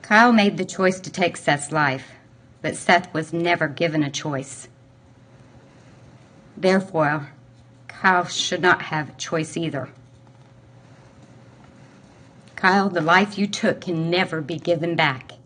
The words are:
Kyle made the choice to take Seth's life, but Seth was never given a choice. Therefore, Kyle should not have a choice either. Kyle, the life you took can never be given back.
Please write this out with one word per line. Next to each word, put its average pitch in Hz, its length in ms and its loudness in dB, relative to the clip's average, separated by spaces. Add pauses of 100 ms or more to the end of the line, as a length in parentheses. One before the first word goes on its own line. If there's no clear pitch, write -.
Kyle 226 280 6
made 202 260 4
the 180 80 -2
choice 185 340 0
to - 120 -14
take 175 260 -2
Seth's 143 340 -2
life, 139 400 0 (500)
but - 140 -4
Seth 180 380 0
was 160 200 -4
never 170 340 0
given 156 360 0
a 139 80 -2
choice. - 560 -8 (1900)
Therefore, 160 760 0 (560)
Kyle 180 380 0
should - 360 -4
not 180 200 4
have 156 280 -6
a - 40 -20
choice - 420 -6
either. 143 340 -6 (2750)
Kyle, 196 320 2
the 175 100 -2
life 180 380 2
you 202 100 0
took - 320 -2
can 165 300 -4
never 175 320 -2
be 151 180 -8
given 170 360 -2
back. 143 380 -2 (120)